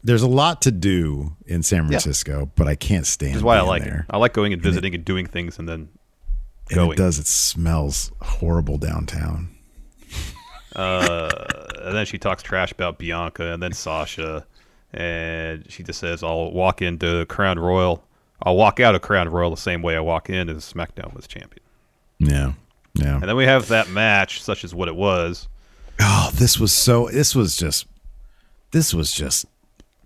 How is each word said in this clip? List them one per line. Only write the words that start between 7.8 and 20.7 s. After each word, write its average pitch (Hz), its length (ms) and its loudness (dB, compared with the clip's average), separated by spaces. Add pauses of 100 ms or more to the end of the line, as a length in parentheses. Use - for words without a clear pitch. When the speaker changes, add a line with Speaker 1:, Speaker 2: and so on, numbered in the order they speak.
Speaker 1:
horrible 82 560 0
downtown. 78 760 -4 (1200)
Speaker 2:
Uh, 87 540 -2 (540)
and 92 120 -4
then 107 100 0
she 95 120 -10
talks 95 260 -2
trash 92 300 -2
about 87 240 -4
Bianca 85 560 -6
and 85 100 -8
then 90 80 -6
Sasha, 80 760 -6 (460)
and 82 800 -8
she - 120 -16
just 85 160 -10
says, 85 220 -6
"I'll 82 300 -4
walk 90 300 2
into 85 460 -2
Crown 95 320 0
Royal. 90 440 2 (380)
I'll 90 140 2
walk 104 240 4
out 117 160 6
of 90 60 0
Crown 92 260 2
Royal 87 240 0
the 82 60 -8
same 87 240 -4
way 82 160 0
I - 20 -2
walk 80 300 -2
in 92 180 -2
as 78 240 -8